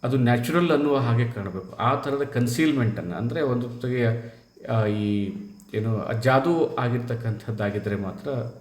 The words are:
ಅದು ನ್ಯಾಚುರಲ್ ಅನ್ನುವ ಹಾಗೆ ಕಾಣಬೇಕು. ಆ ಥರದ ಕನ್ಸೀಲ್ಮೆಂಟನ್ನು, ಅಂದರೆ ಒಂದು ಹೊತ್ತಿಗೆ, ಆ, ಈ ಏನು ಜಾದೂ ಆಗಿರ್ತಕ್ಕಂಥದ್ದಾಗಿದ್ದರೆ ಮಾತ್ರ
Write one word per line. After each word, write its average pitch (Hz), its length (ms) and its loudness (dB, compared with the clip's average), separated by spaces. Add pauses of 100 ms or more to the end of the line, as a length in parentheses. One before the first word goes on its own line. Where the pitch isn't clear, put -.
ಅದು 131 140 0
ನ್ಯಾಚುರಲ್ 123 540 4
ಅನ್ನುವ 147 260 4
ಹಾಗೆ 117 320 2
ಕಾಣಬೇಕು. 95 480 -8
ಆ 127 240 2
ಥರದ 139 220 -2
ಕನ್ಸೀಲ್ಮೆಂಟನ್ನು, 120 920 0
ಅಂದರೆ 123 260 -2
ಒಂದು 123 260 0
ಹೊತ್ತಿಗೆ, 120 680 -2 (320)
ಆ, 110 200 2
ಈ 104 460 0 (420)
ಏನು 110 480 0
ಜಾದೂ 135 560 4
ಆಗಿರ್ತಕ್ಕಂಥದ್ದಾಗಿದ್ದರೆ 110 1200 -2
ಮಾತ್ರ 98 340 -6 (300)